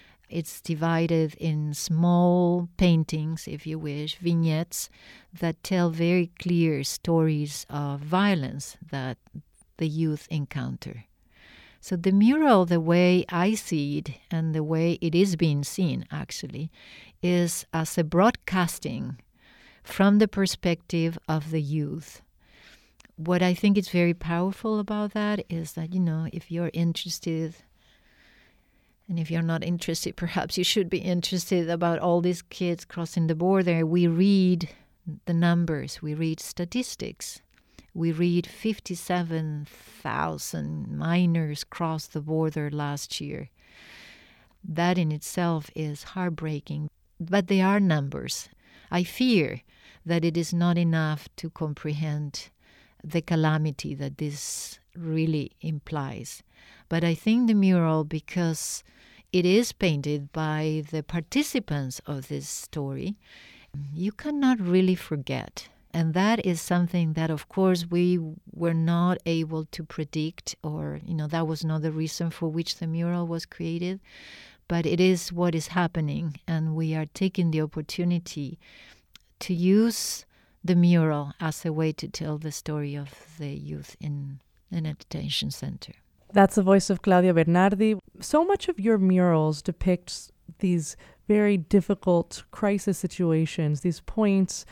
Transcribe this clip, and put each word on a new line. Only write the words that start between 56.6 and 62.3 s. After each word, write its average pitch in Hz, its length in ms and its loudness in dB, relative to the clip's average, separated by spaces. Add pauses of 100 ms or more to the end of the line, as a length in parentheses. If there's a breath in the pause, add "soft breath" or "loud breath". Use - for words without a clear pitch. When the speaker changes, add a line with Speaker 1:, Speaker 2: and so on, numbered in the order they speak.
Speaker 1:
But 165 140 0
I 170 100 2
think 226 340 2
the 226 60 4
mural, 170 520 4
because 165 800 -4 (480 soft breath)
it 180 140 2
is 208 260 4
painted 147 600 -2
by 156 580 -2
the 156 140 -4
participants 165 1040 -4
of 139 200 -8
this 143 200 -8